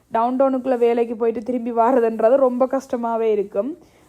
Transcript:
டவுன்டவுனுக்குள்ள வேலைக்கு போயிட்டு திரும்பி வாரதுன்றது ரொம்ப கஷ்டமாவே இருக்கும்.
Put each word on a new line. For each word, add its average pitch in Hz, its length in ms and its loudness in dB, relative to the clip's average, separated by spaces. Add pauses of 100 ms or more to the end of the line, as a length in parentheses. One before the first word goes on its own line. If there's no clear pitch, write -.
(120)
டவுன்டவுனுக்குள்ள 254 680 0
வேலைக்கு 233 380 0
போயிட்டு 226 260 -2
திரும்பி 240 300 -6
வாரதுன்றது 226 640 2
ரொம்ப 254 320 2
கஷ்டமாவே 233 540 -4
இருக்கும். 214 580 -2 (300)